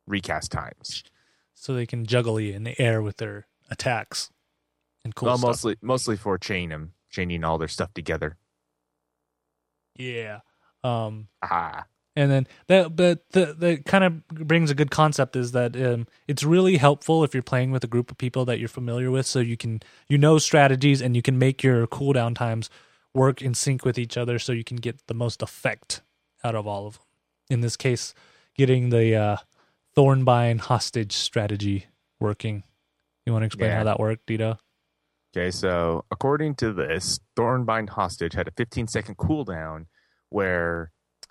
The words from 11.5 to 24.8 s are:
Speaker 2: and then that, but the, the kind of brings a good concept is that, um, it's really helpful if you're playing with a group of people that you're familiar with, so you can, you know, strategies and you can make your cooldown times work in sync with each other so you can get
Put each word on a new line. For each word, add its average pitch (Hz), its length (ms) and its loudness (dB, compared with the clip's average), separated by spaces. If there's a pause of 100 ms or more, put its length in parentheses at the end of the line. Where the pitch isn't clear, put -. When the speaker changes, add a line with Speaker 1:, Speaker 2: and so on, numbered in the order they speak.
Speaker 2:
and 143 160 4
then 135 160 2 (220)
that, 175 260 4
but 175 360 2
the, 160 280 2
the 170 200 2
kind 190 260 2
of 165 240 -2
brings 160 420 0
a 143 40 0
good 143 160 2
concept 147 460 2
is 123 160 -2
that, 123 240 0
um, 120 300 0 (220)
it's 143 160 -2
really 185 320 6
helpful 147 480 4
if 139 100 -2
you're 127 80 -2
playing 131 300 -2
with 131 120 -2
a 117 40 -8
group 120 220 -2
of - 80 -16
people 127 260 -2
that 120 140 -2
you're 113 100 -6
familiar 127 420 -4
with, 131 160 0
so 131 140 0
you 117 160 -2
can, 113 240 -6 (280)
you 143 100 4
know, 156 200 8
strategies 139 640 6
and 123 140 0
you 120 60 2
can 131 160 2
make 135 240 2
your 123 240 4
cooldown 127 480 0
times 113 360 -4 (440)
work 131 280 4
in 127 120 -2
sync 135 300 -2
with 127 140 0
each 120 180 -6
other 120 220 -2
so - 140 -4
you 117 120 -4
can 123 120 -10
get 120 300 -8